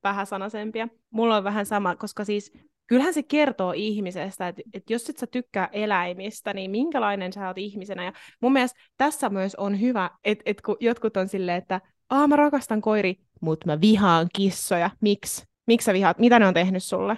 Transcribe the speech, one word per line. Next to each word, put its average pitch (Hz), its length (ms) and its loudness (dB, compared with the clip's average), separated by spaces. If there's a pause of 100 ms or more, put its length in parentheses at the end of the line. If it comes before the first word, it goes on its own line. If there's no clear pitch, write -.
vähäsanaisempia. 208 840 -6 (220)
Mulla 220 280 2
on 196 60 0
vähän 202 220 -2
sama, 202 300 -2
koska 208 300 -10
siis 208 280 -6 (340)
kyllähän 277 260 2
se 302 100 -2
kertoo 269 520 0
ihmisestä, 190 720 -6
että, 175 140 -10 (120)
että 214 200 -8
jos 233 160 -6
et 294 80 -12
sä 240 100 -8
tykkää 226 440 -4
eläimistä, 196 840 -4
niin 190 180 -8
minkälainen 208 640 -2
sä 196 140 -8
oot 185 100 -8
ihmisenä. 196 460 -10
Ja 185 100 -10 (280)
mun 254 120 2
mielestä 254 260 0 (180)
tässä 277 320 0
myös 196 260 -4
on 202 260 -2
hyvä, 226 280 0 (140)
että, 214 220 -2
että - 200 -4
kun 214 140 -2
jotkut 226 380 0
on 190 100 -2
silleen, 180 300 -4
että 185 240 -6 (280)
aa, 285 180 4
mä 294 80 6
rakastan 285 460 2
koiri, 202 340 0 (260)
mut 160 240 -2
mä 156 160 0
vihaan 190 540 6
kissoja. 190 540 0 (120)
Miksi? - 420 -2 (240)
Miksi 233 180 4
sä 202 80 2
vihaat? 185 260 2
Mitä 240 200 8
ne 202 80 8
on 185 60 4
tehnyt 185 300 2
sulle? 196 340 -2